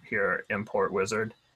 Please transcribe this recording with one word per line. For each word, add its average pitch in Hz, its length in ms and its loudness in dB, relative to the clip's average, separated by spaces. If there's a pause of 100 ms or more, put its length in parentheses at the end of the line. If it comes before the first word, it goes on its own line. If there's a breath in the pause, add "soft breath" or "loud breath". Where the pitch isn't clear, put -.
here, 98 400 0
import 101 420 0
wizard. 110 440 0 (200)